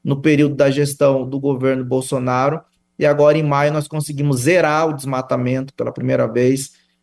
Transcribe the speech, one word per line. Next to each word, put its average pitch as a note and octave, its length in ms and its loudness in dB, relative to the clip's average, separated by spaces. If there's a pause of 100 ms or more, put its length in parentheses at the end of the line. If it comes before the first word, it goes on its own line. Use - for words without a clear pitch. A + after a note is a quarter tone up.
no C#3 180 -2
período D3 360 2
da C#3 120 4
gestão C#3 560 0
do C3 140 -8
governo C3 460 -2
Bolsonaro, B2+ 760 -2 (380)
e C3 80 0
agora D3 320 4
em D#3+ 60 0
maio D3 280 0
nós D3 140 -4
conseguimos D3 540 -2
zerar D#3+ 480 2
o D#3 40 -2
desmatamento C3 800 -4
pela A#2+ 200 -6
primeira B2+ 340 -2
vez. B2+ 460 0 (300)